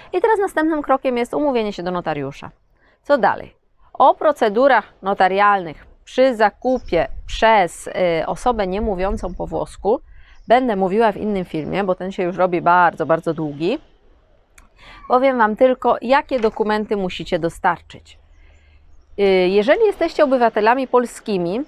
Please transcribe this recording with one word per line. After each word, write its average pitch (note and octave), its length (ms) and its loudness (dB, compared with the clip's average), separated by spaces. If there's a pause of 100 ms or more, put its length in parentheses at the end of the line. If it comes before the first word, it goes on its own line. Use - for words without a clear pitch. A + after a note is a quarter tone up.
(140)
I F4+ 80 -2
teraz G#4+ 180 2
następnym D#4+ 420 -2
krokiem C4+ 360 -2
jest A#3+ 160 -4
umówienie B3+ 400 -2
się F3+ 100 -10
do F3+ 80 -6
notariusza. D#3 600 -8 (500)
Co C#4+ 160 0
dalej? F#3 380 -2 (380)
O D4 220 4
procedurach B3 880 2
notarialnych G3 840 0 (160)
przy C4 320 2
zakupie G#3 720 0 (180)
przez, A3 640 0
y, - 40 -14 (340)
osobę G#3+ 420 -2
niemówiącą F#3+ 680 -4
po E3 120 -8
włosku F3 540 -4 (460)
będę A#3+ 280 2
mówiła G3 360 0
w G3 60 -6
innym G3 280 -4
filmie, E3 380 -6
bo F#3 120 -2
ten F#3 160 -10
się F#3+ 120 -6
już E3+ 140 -4
robi F3+ 240 0
bardzo, E3+ 440 2
bardzo E3 280 0
długi. D#3+ 460 -4 (1300)
Powiem B3+ 300 2
Wam G#3+ 180 2
tylko, B3 460 2
jakie C4+ 380 0
dokumenty G#3+ 580 -2
musicie F3+ 420 -4
dostarczyć. - 800 -6 (1000)
Y, G3+ 40 0 (240)
jeżeli A3 380 2
jesteście E4+ 380 0
obywatelami B3 640 2
polskimi, A3 800 -2